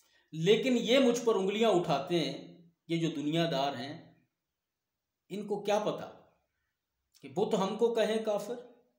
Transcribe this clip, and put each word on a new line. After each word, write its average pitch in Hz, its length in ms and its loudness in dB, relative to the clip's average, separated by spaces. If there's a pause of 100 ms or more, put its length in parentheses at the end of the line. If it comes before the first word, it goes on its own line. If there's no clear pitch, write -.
(340)
लेकिन 220 440 4
ये 233 220 4
मुझ 240 200 4
पर 220 140 2
उंगलियाँ 202 380 2
उठाते 170 480 0
हैं, - 520 -8 (180)
ये 165 80 0
जो 160 120 0
दुनियादार 147 680 -2
हैं, 139 500 -14 (1040)
इनको 202 320 -6
क्या 208 180 2
पता - 380 -6 (1040)
कि 139 80 -16
बुत 175 240 -2
हमको 220 400 0
कहें 214 300 0
काफिर, - 480 -6 (280)